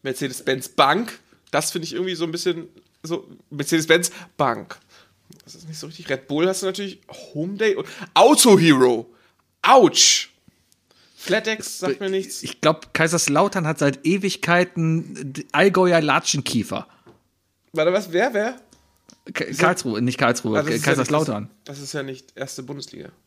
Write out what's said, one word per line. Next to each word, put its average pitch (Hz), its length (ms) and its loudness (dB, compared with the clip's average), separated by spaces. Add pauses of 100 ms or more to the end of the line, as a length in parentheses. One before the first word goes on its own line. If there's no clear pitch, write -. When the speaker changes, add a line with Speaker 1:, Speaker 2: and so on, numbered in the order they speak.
Speaker 1:
Mercedes-Benz 131 680 -6
Bank, 156 500 0 (320)
das 151 200 -2
find 170 120 -6
ich 160 120 -10
irgendwie 185 200 -6
so 160 80 -6
ein 165 80 -6
bisschen 170 380 -6 (340)
so, 165 240 -8 (220)
Mercedes-Benz 160 600 0 (280)
Bank. 117 420 -4 (640)
Das - 100 -20
ist - 140 -20
nicht 156 100 -14
so 147 100 -14
richtig. 160 200 -18
Red 135 220 -6
Bull 156 180 2
hast 190 140 -2
du 196 40 -6
natürlich, 190 360 -6 (320)
Home 180 240 -6
Day 214 180 2
und 147 100 -6 (280)
Auto 226 440 8
Hero. 131 560 4 (500)
Autsch. - 680 6 (880)
Flatex 214 600 -4
sagt 175 200 -4
mir 196 100 -4
nichts. 190 320 -6
Speaker 2:
Ich - 200 -12
glaub, - 320 0
Kaiserslautern 165 760 0
hat 156 120 -4
seit 143 260 0
Ewigkeiten 175 1300 -2 (180)
Allgäuer 180 480 2
Latschenkiefer. 139 880 -4 (840)
Speaker 1:
Warte, 165 180 0
was? 180 220 -4
Wer, 226 200 0
wer? 220 280 -4 (720)
Speaker 2:
K-, - 160 -6
Speaker 1:
Wieso? 143 120 -8
Speaker 2:
Karlsruhe, 139 400 0
nicht 123 160 -2
Karlsruhe, 117 420 0
Speaker 1:
Ah, - 20 0
das 143 60 -4
ist - 40 -2
ja 113 60 0
nicht, - 80 -4
Speaker 2:
Kaiserslautern. 139 640 0 (160)
Speaker 1:
das, 139 100 -16
das 143 80 -16
ist 135 100 -14
ja 143 100 -6
nicht 131 340 -14
erste 135 260 -12
Bundesliga. 139 460 -16 (180)